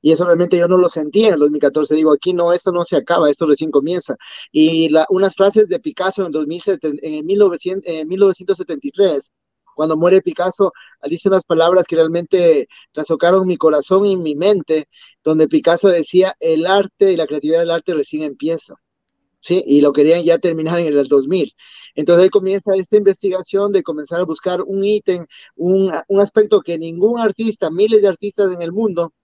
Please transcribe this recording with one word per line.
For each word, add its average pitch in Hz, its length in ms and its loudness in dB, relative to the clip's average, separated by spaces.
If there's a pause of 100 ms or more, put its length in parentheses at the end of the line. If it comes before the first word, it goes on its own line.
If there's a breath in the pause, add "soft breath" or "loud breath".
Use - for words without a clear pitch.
Y 151 120 2
eso 165 140 0
realmente 175 320 2
yo 175 100 0
no 180 80 2
lo 180 140 2
sentía 175 380 0
en 185 60 2
el 147 60 -2
dos 147 100 2
mil 147 120 -4
catorce. 151 320 0
Digo, 156 180 2
aquí 180 220 -2
no, 170 180 0
esto 180 200 -2
no 175 120 -2
se 175 120 -4
acaba, 160 340 0
esto 156 160 -2
recién 151 240 0
comienza. 147 460 -4 (360 loud breath)
Y 160 380 2
la, 156 180 2
unas 185 260 0
frases 202 340 2
de 165 120 -6
Picasso 185 460 -6
en 160 60 -8
dos 151 140 -4
mil 170 140 -8
setenta, 160 460 -4
en 151 180 -8
mil 196 140 -2
novecientos, 185 520 -2
en 160 180 -8
mil 185 120 -4
novecientos 185 380 0
setenta 160 280 -10
y 143 40 -6
tres, 175 420 -2 (420)
cuando 156 220 -2
muere 180 240 4
Picasso, 180 520 -4 (360 soft breath)
dice 175 220 -4
unas 185 120 2
palabras 170 440 2
que 170 100 -4
realmente 165 720 0 (240 soft breath)
trastocaron 170 540 0
mi 180 100 -2
corazón 160 480 0
y 196 100 2
mi 156 220 -4
mente, 160 520 -2 (360 soft breath)
donde 156 240 2
Picasso 165 400 2
decía, 180 500 2
"El 160 280 0
arte 196 460 2
y 175 40 0
la 160 100 -2
creatividad 151 340 -2
del 170 100 -2
arte 170 240 -4
recién 151 300 -4
empieza", 147 500 -8 (680)
¿sí? - 260 -2
Y 143 140 6
lo 143 140 4
querían 160 280 4
ya 165 160 2
terminar 165 420 -2
en 165 80 -2
el 143 200 0
dos 139 200 2
mil. 170 260 -2 (400 loud breath)
Entonces 170 300 4
ahí 190 40 4
comienza 190 480 0
esta 190 220 0
investigación 196 720 -2
de 185 100 2
comenzar 156 380 -8
a 180 60 -2
buscar 175 340 -6
un 196 240 -6
ítem, 190 400 -2 (320 loud breath)
un, 185 340 0 (180)
un 196 120 2
aspecto 208 400 2
que 170 160 -8
ningún 175 440 -2
artista, 208 500 -4
miles 208 320 2
de 202 60 4
artistas 190 440 -2
en 175 80 -10
el 170 100 -6
mundo 175 540 -4